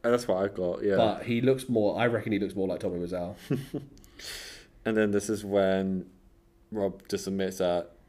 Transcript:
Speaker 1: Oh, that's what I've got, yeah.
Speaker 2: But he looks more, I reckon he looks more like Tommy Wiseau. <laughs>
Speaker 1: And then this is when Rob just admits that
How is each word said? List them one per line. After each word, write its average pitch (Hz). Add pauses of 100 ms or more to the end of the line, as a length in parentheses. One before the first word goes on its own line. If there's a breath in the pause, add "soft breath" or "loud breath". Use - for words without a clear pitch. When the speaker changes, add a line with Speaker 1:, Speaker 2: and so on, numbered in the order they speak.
Speaker 1:
Oh, 117
that's 120
what 95
I've 101
got, 90
yeah. 104
Speaker 2:
But 107
he 120
looks 131
more, 104
I 117
reckon 117
he 101
looks 95
more 95
like 90
Tommy 90
Wiseau. 87 (160)
<laughs> 139 (1040 loud breath)
Speaker 1:
And 110
then 107
this 101
is 101
when 95 (640)
Rob 98
just -
admits 95
that 87 (160)